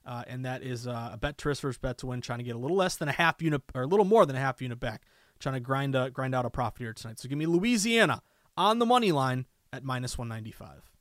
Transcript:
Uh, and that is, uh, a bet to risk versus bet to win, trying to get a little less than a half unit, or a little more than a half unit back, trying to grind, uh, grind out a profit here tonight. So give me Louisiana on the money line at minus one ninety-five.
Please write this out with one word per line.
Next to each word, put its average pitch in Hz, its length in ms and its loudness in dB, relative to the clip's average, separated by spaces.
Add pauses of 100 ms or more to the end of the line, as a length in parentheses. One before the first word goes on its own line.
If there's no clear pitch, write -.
Uh, 123 200 -10
and 127 200 -8
that 127 160 -6
is, 123 240 -8
uh, 120 260 -6
a 117 60 -12
bet 143 180 -4
to - 140 -2
risk 139 100 -2
versus 135 160 -4
bet 127 220 -6
to - 80 -10
win, 123 160 -6
trying 120 160 -6
to 120 60 -8
get 120 120 -6
a - 20 -8
little 143 180 0
less 185 200 2
than 147 140 -2
a - 20 0
half 165 300 2
unit, 151 180 2 (140)
or 127 80 -2
a 123 40 -2
little 202 200 4
more 214 180 8
than 139 120 0
a 131 40 -2
half 135 220 -2
unit 123 180 -8
back, 113 240 -8 (340)
trying 135 160 -4
to 131 60 -4
grind, 135 340 -2
uh, 131 140 2
grind 131 260 -4
out 123 120 0
a 117 40 -4
profit 117 300 -4
here 113 140 -8
tonight. 113 240 -14
So 127 100 -14
give 139 80 -2
me 151 80 0
Louisiana 202 800 4 (340)
on 208 220 4
the 233 80 2
money 233 260 6
line 131 320 0 (260)
at - 140 -14
minus 127 320 -6
one 117 120 -6
ninety-five. 107 640 -14 (100)